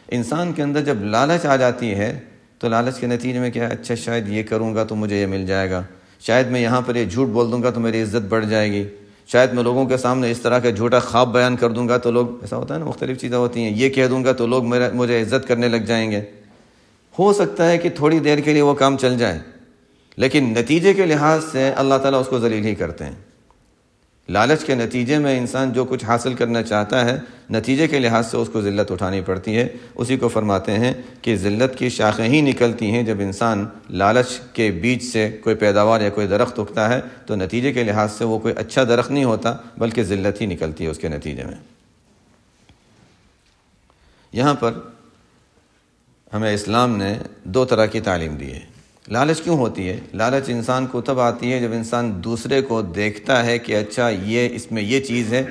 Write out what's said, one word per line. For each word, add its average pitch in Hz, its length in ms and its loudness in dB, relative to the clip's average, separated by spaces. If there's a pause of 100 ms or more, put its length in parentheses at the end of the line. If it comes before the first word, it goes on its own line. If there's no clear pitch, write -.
انسان 151 440 -2
کے 151 100 -4
اندر 143 220 0
جب 143 180 -2
لالچ 143 440 2
آ 139 100 4
جاتی 123 380 0
ہے 113 260 -2 (380)
تو 120 100 -4
لالچ 120 300 0
کے 123 80 -4
نتیجے 123 320 -2
میں 123 120 -2
کیا 117 180 -4
ہے؟ 113 40 -6
اچھا، 117 220 -6
شاید 117 340 -4
یہ 107 140 -2
کروں 110 320 -2
گا 110 100 0
تو 110 100 -4
مجھے 104 260 -2
یہ 98 60 2
مل 95 200 -2
جائے 95 240 0
گا، 92 120 -2 (380)
شاید 123 260 2
میں 123 140 0
یہاں 120 200 2
پر 123 160 -2
یہ 120 80 0
جھوٹ 113 240 0
بول 113 240 2
دوں 123 100 -2
گا 123 80 2
تو 117 100 -2
میری 113 220 0
عزت 107 260 -2
بڑھ 110 180 0
جائے 107 260 2
گی، 101 160 -2 (380)
شاید 123 260 4
میں 123 100 0
لوگوں 120 240 2
کے 127 100 0
سامنے 127 340 0
اس 117 80 -2
طرح 123 200 2
کا 120 120 2
جھوٹا 113 280 2
خواب 117 340 2
بیان 123 240 2
کر 120 140 2
دوں 117 180 -2
گا 123 80 2
تو 120 140 0
لوگ، 120 300 0
ایسا 117 160 -8
ہوتا 131 180 -6
ہے 160 40 -6
نا، 165 60 -6
مختلف 131 360 -6
چیزیں 123 180 -2
ہوتی 120 220 -2
ہیں، 110 160 -2
یہ 131 120 4
کہہ 135 180 2
دوں 127 180 0
گا 131 80 4
تو 120 140 0
لوگ 123 200 0
میرا، 123 280 2
مجھے 120 280 2
عزت 123 260 -2
کرنے 120 200 2
لگ 117 80 2
جائیں 110 340 0
گے۔ 104 100 -2 (960)
ہو 202 140 6
سکتا 175 380 2
ہے 170 80 4
کہ 170 100 -2
تھوڑی 156 300 2
دیر 147 200 4
کے 147 140 2
لیے 151 100 4
وہ 143 120 4
کام 139 220 4
چل 123 220 2
جائے، 98 200 0 (760)
لیکن 135 280 2
نتیجے 135 500 4
کے 190 120 4
لحاظ 156 460 2
سے 135 180 2
اللہ 135 320 2
تعالیٰ 135 180 2
اس 127 60 -2
کو 131 120 -2
ذلیل 113 260 0
ہی 107 100 0
کرتے 82 300 -6
ہیں۔ 67 100 -10 (1120)
لالچ 131 360 2
کے 139 100 0
نتیجے 123 440 0
میں 139 200 2
انسان 123 340 -2
جو 123 120 0
کچھ 127 200 -4
حاصل 120 300 0
کرنا 117 280 0
چاہتا 107 420 0
ہے، 127 160 0 (300)
نتیجے 131 380 2
کے 151 100 0
لحاظ 117 320 2
سے 113 60 -4
اس 117 160 0
کو 113 80 -2
ذلت 101 320 0
اٹھانی 95 280 -2
پڑتی 92 360 -4
ہے۔ 120 120 2 (260)
اسی 127 220 -2
کو 123 120 0
فرماتے 107 440 0
ہیں 120 200 2 (300)
کہ 113 140 0
ذلت 104 420 0
کی 123 100 -2
شاخیں 113 400 0
ہی 151 120 4
نکلتی 117 500 2
ہیں۔ 120 120 0
جب 107 180 -2
انسان 101 460 -2 (240)
لالچ 107 500 2 (120)
کے 110 180 2
بیج 117 320 -2
سے 107 420 -2
کوئی 110 120 2
پیداوار 104 440 4
یا 104 80 0
کوئی 104 180 0
درخت 104 320 0
اگتا 110 360 0
ہے - 60 0 (260)
تو 113 80 -4
نتیجے 110 380 -2
کے 120 120 0
لحاظ 104 280 0
سے 117 120 -4
وہ 110 140 0
کوئی 113 180 -2
اچھا - 280 0
درخت 120 260 2
نہیں 139 140 0
ہوتا، 117 320 0 (220)
بلکہ 117 240 0
ذلت 98 380 -2
ہی 113 60 -4
نکلتی 82 380 -6
ہے 80 40 -2
اس 78 100 -6
کے 87 100 -6
نتیجے 73 360 -8
میں۔ - 120 -12 (2750)
یہاں 135 220 2
پر 117 180 0 (1600)
ہمیں 107 200 0
اسلام 113 420 0
نے 98 180 -2 (300)
دو 120 200 2
طرح 110 220 4
کی 110 140 -4
تعلیم 82 340 -2
دی 69 180 -10
ہے۔ - 260 -18 (300)
لالچ 151 320 0
کیوں 170 180 0
ہوتی 107 300 -2
ہے؟ 92 120 -6 (140)
لالچ 127 340 0
انسان 127 380 -2
کو 123 140 -6
تب 127 200 -2
آتی 120 320 0
ہے 131 80 -2
جب 117 120 -2
انسان 113 520 -2
دوسرے 117 380 0
کو 113 200 -2
دیکھتا 104 640 0
ہے 117 120 2
کہ 113 180 -2
اچھا، 113 320 0
یہ، 110 440 0
اس 117 200 -10
میں 110 100 -2
یہ 123 180 0
چیز 120 320 -2
ہے 131 180 0